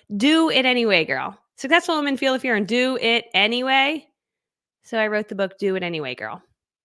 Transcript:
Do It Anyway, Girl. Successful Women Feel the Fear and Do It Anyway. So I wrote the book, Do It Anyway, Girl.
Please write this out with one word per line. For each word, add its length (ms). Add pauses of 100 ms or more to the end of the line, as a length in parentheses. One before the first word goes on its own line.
(140)
Do 360
It 160
Anyway, 400
Girl. 280 (220)
Successful 400
Women 220
Feel 160
the 40
Fear 180
and 120
Do 320
It 320
Anyway. 760 (760)
So 140
I 80
wrote 220
the 60
book, 240
Do 160
It 80
Anyway, 320
Girl. 280 (420)